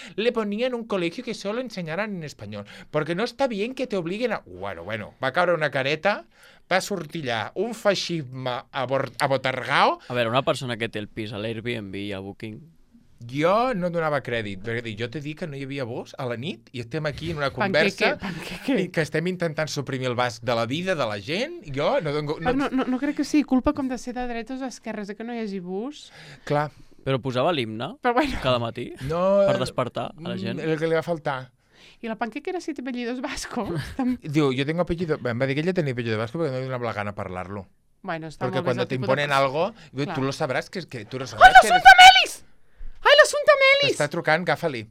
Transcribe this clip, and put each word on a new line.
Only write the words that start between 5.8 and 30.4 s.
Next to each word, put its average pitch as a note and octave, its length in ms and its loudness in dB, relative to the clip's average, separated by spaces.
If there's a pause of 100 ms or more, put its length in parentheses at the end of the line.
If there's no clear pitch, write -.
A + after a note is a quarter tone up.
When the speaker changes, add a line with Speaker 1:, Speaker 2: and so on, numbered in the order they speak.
Speaker 1:
va F#3 120 2
sortir E3+ 480 -6
allà A2 240 -2
un A3+ 200 -2
feixisme C3 760 -2 (220)
abor-, C3 460 -2
abotargao. C3+ 880 2
Speaker 2:
A C#3 60 -8
veure, A#2+ 160 2
una B2+ 140 2
persona C3 340 -2
que A2 140 -2
té - 80 -6
el G#2 100 -6
pis A2 240 -8
a G#2 60 -8
l'Airbnb A2 560 -6
i G2+ 180 -8
a F#2+ 80 -6
Booking. G2+ 380 -12 (640)
Speaker 1:
Jo F3 480 2
no F3+ 160 -2
donava D#3+ 340 0
crèdit, G#2 380 -4
perquè A#2 220 -4
dic, A2 160 -8
"Jo A#2 100 -4
t'he D3 140 -10
dit D3+ 160 -10
que F#3 80 -8
no C#3 100 -10
hi C#3 60 -10
havia C3+ 220 -8
bus B2+ 340 -10
a C3+ 80 -6
la A#2+ 100 -4
nit C3+ 360 -8
i A#2+ 80 -10
estem D3+ 260 -6
aquí D#3 240 -6
en E3 80 -6
una C#3 120 0
Speaker 3:
Panqueque, G3+ 680 2
Speaker 1:
conversa - 0 -
Speaker 3:
panqueque. F#3+ 640 -4
Speaker 1:
i F3 80 -2
que E3+ 100 -2
estem D#3 280 -2
intentant E3 420 -2
suprimir C3 380 -4
el A#2+ 60 0
basc A#2 280 0
de A#2 120 0
la A#2 120 2
vida F3 280 -2
de C#3 120 0
la G#2 140 -4
gent". A3+ 420 -6 (120)
Jo F#3 280 0
no D3 100 -2
dono, D3 280 -2
no E3 100 0
Speaker 3:
Però B3 60 2
no, C4+ 120 0
no, C4 160 0
no B3+ 140 -2
crec C#4+ 180 -4
que D4+ 80 -2
sigui D4 200 2
culpa C4 280 2
com C#4 160 -4
de B3+ 80 -6
ser B3 180 -10
de B3 120 -6
dretes C4 340 -8
o C4+ 40 -8
d'esquerres, G#3+ 440 -10
eh, G#3 80 -10
que A3+ 80 -12
no A#3+ 80 -8
hi A#3+ 60 -6
hagi G3 220 -6
bus. G3 520 -10 (320)
Speaker 1:
Clar. D3 260 -2 (340)
Speaker 2:
Però C3+ 140 0
posava B2+ 340 0
l'himne B2 500 -4
Speaker 3:
Però A#3+ 100 2
bueno. B3+ 300 0
Speaker 2:
cada B2+ 160 2
matí A2+ 340 -6 (160)
Speaker 1:
No, F#3+ 380 4
Speaker 2:
per E3+ 120 4
despertar B2+ 580 -4
a D3+ 120 -12
la A#2+ 80 -6
gent. - 240 -4